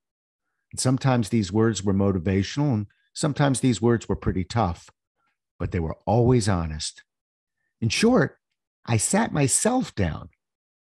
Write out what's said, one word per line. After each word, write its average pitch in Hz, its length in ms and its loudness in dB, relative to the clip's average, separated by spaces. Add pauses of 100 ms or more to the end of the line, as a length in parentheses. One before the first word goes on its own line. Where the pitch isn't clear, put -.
(720)
And 104 80 -10
sometimes 131 500 0
these 98 240 0
words 110 280 2
were 98 120 0
motivational, 98 800 0
and 107 140 -2 (260)
sometimes 139 480 0
these 127 200 0
words 117 280 2
were 95 80 -2
pretty 92 260 -2
tough, 92 460 -4 (680)
but 90 140 -6
they 92 80 -4
were 82 160 -6 (100)
always 117 440 2
honest. 82 560 -4 (760)
In 113 80 0
short, 214 500 2 (480)
I 113 120 2
sat 214 340 0
myself 190 640 0
down 82 360 -4 (580)